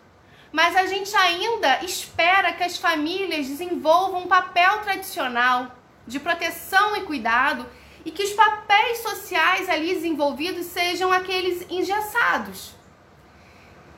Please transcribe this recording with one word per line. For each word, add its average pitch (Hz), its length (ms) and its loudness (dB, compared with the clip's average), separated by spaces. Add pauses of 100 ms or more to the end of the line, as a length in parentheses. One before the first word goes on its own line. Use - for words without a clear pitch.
(500)
mas 339 240 2
a 370 120 4
gente 392 280 -4
ainda 370 720 2
espera 359 680 0
que 349 100 -6
as 349 160 -4
famílias 330 680 -2
desenvolvam 349 760 0
um 359 60 -10
papel 370 500 4
tradicional 262 960 -2 (340)
de 240 120 -10
proteção 349 760 0
e 381 60 -4
cuidado 247 640 0 (380)
e 320 80 -10
que 392 100 -6
os 403 80 -2
papéis 427 680 2
sociais 370 680 -2
ali 320 240 0
desenvolvidos 320 760 -2
sejam 359 460 0
aqueles 370 560 -2
engessados. 349 1000 -2 (1300)